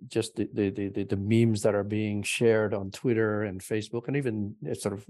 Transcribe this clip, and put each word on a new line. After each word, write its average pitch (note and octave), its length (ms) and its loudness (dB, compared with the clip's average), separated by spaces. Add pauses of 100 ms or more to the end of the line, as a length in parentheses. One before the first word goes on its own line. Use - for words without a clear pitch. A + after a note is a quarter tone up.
just - 280 -2
the, G#2+ 160 -2
the, G#2 180 0
the, G2+ 180 -4
the, G2 160 -4
the G2+ 120 -2
memes A2 460 4
that G#2+ 120 4
are G2+ 100 2
being G#2 380 -2
shared A2 500 4
on G2 180 -4
Twitter A2 520 0
and F#2+ 180 -4
Facebook A2 480 -4
and C#3 80 0
even, G#2+ 380 -2 (160)
uh, A#2+ 40 -2
sort G2+ 200 -4
of G#2 160 -10